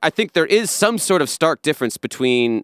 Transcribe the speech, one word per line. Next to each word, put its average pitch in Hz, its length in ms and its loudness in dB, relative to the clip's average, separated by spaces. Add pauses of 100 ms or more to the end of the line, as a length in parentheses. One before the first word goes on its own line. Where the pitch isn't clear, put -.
I 160 60 2
think 208 240 -4
there 165 120 2
is 214 260 2
some 220 260 0
sort 180 240 0
of 135 80 -2
stark - 340 -2
difference 139 340 -2
between, 120 680 0